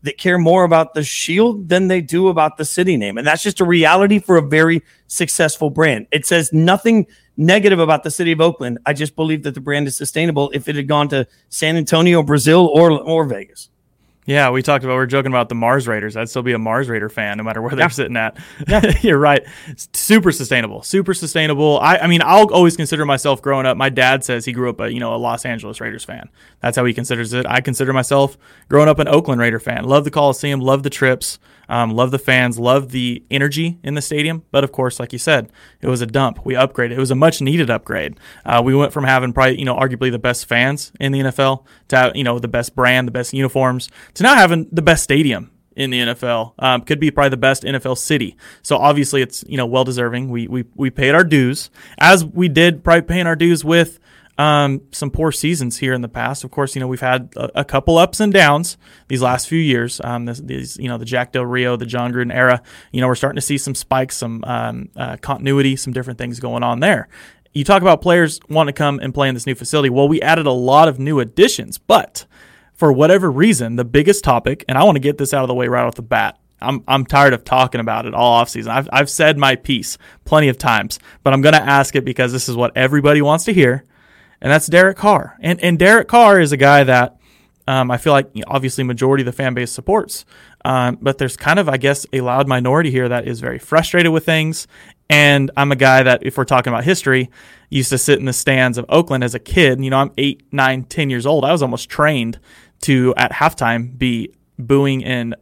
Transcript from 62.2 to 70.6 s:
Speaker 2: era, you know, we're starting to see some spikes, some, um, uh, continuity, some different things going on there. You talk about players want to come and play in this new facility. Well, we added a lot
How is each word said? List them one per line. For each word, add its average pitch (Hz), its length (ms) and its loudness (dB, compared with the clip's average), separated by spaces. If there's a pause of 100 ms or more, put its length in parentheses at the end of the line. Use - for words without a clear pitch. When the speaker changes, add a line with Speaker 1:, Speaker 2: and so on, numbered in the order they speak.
Speaker 2:
era, 127 280 2 (320)
you 131 80 -4
know, 127 60 0
we're 127 80 0
starting 139 200 -4
to 135 60 -6
see 143 160 -4
some 131 180 -8
spikes, 131 400 -4
some, 117 300 -10
um, 120 500 -8
uh, 123 220 -10
continuity, 135 580 -2
some 131 160 -10
different 123 280 -8
things 120 200 -10
going 120 240 -6
on 120 160 -2
there. 151 300 0 (440)
You 143 120 -4
talk 196 160 4
about 175 200 4
players 170 460 2
want 151 200 0
to 143 60 -6
come 143 260 -2
and 127 140 -8
play 139 140 0
in 131 60 -2
this 120 120 -10
new 131 100 -4
facility. 139 340 -2
Well, 135 180 2
we 156 140 0
added 160 240 2
a 139 80 2
lot 131 340 4